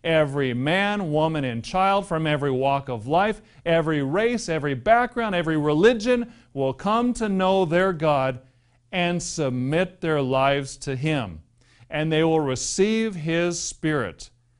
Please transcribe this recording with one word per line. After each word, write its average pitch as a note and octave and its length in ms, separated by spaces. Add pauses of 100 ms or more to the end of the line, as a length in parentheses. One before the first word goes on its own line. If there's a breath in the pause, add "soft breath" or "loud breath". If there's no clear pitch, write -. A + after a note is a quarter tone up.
every C#3+ 480
man, F3+ 600
woman, D#3 320
and A#2 200
child G3 440
from D#3+ 180
every C#3+ 240
walk C3+ 400
of A2+ 160
life, F#3+ 340 (280 soft breath)
every D#3+ 340
race, G#3 480
every D3 240
background, A3 600
every D#3+ 220
religion A3 760 (220 loud breath)
will C3+ 180
come A#3 400
to A3 160
know F#3+ 360
their F3+ 280
God C#3 480 (500 soft breath)
and F3 300
submit D3 800
their D#3 220
lives C3+ 540
to C#3 180
Him. B2+ 480 (440 soft breath)
And D#3 240
they D#3 120
will D#3+ 160
receive G3+ 720
His E3+ 480
Spirit. C#3 720 (280)